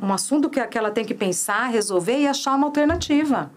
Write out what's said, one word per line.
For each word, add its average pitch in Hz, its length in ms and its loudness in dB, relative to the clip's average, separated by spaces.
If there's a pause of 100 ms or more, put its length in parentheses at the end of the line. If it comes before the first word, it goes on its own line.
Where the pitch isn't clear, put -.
um 196 60 0
assunto 277 360 0
que, 247 200 -2
que 240 100 -4
ela 214 140 0
tem 220 120 -2
que 226 100 -4
pensar, 202 520 -2
resolver 208 540 0
e 285 80 4
achar 269 260 0
uma 277 140 2
alternativa. 294 880 0